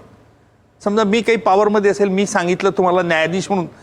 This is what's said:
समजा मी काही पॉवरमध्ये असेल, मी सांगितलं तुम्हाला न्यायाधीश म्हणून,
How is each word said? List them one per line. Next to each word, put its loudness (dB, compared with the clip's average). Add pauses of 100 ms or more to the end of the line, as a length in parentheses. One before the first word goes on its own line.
(840)
समजा 0
मी 0
काही 0
पॉवरमध्ये 2
असेल, 0
मी 0
सांगितलं -2
तुम्हाला 0
न्यायाधीश -2
म्हणून, -2 (180)